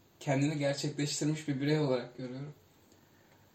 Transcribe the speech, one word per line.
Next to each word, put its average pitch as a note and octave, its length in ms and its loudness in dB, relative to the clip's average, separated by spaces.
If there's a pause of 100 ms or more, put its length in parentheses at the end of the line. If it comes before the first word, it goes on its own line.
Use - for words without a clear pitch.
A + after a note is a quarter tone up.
(200)
kendini C#3+ 380 2
gerçekleştirmiş D3 920 0
bir C3+ 120 0
birey D3 180 4
olarak B2+ 400 0
görüyorum. C3 340 -8 (1040)